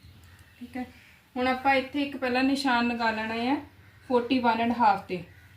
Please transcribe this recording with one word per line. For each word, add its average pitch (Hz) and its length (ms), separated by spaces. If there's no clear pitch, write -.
ਠੀਕ 247 180
ਹੈ। 247 80
ਹੁਣ 254 120
ਆਪਾਂ 262 280
ਇੱਥੇ 262 260
ਇੱਕ 277 160
ਪਹਿਲਾਂ 254 260
ਨਿਸ਼ਾਨ 254 440
ਲਗਾ 233 240
ਲੈਣਾ 220 240
ਹੈ 247 200
ਫੋਰਟੀ 247 300
ਵਨ 233 220
ਐਂਡ 233 120
ਹਾਫ 208 300
'ਤੇ, 180 200